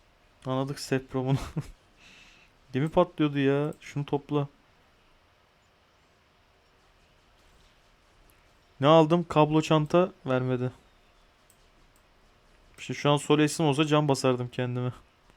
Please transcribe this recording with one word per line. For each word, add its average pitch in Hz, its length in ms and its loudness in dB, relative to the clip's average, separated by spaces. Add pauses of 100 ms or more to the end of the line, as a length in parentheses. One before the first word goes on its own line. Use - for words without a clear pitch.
(460)
Anladık 135 340 -4
Sepron'un. 131 600 -4 (640)
<laughs> - 720 -20
Gemi 139 160 -2
patlıyordu 156 500 0
ya. 139 400 0
Şunu - 260 -10
topla. 143 420 -4 (4000)
Ne 135 80 2
aldım? 165 420 6
Kablo 151 320 2
çanta 160 500 0 (140)
vermedi. 127 460 -2 (2000)
İşte - 160 -12
şu 147 180 0
an 147 60 2
sol 151 220 2
esim 151 260 0
olsa 147 200 2
can 151 220 2
basardım 127 420 0
kendime. 123 440 -6 (440)